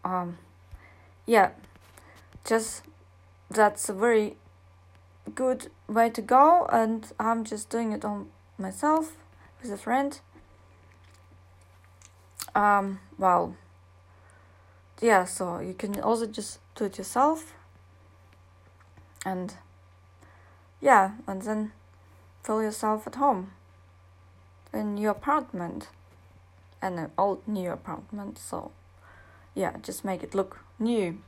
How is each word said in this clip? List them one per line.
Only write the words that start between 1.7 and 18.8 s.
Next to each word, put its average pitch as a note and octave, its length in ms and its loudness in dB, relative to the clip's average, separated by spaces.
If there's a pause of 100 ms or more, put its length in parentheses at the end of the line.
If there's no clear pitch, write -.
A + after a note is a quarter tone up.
just A3 360 0 (720)
that's G#3 380 2
a G#3 40 -6
very G#3+ 440 2 (1000)
good B3+ 340 -2 (180)
way A3+ 220 4
to A3+ 120 -4
go, D4 500 6
and A3 480 0
I'm A3+ 240 0
just G#3+ 260 -10
doing A#3 220 -2
it G#3 140 -6
on G3+ 240 -8 (280)
myself D4+ 600 -2 (440)
with A#3+ 100 -10
a G3+ 60 -8
friend. C#4 420 -2 (2250)
Um, G3+ 440 4 (180)
well, F3+ 380 2 (1500)
yeah, G3+ 240 6
so F3+ 340 -6
you F#3 140 -8
can G3+ 260 -6
also A3+ 260 0
just G#3+ 340 -12 (140)
do G#3+ 120 -4
it G3 120 -8
yourself, D4 560 0 (1700)